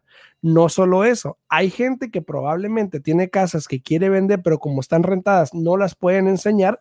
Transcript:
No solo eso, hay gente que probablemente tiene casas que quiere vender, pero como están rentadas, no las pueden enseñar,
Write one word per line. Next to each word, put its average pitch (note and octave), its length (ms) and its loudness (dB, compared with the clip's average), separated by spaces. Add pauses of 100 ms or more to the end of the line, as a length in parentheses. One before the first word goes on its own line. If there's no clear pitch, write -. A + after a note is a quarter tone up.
(420)
No E3 280 4
solo F#3 340 2
eso, A3+ 340 -2 (120)
hay F3 200 2
gente B3+ 400 -4
que F3+ 120 -6
probablemente E3+ 800 -4
tiene E3+ 280 0
casas F3+ 380 -2
que C3 140 -6
quiere E3+ 260 0
vender, F#3+ 340 0
pero D#3+ 180 0
como C#3 200 -4
están E3 240 0
rentadas, F#3 500 0
no E3+ 220 0
las F#3+ 180 0
pueden F#3+ 360 0
enseñar, G3+ 520 0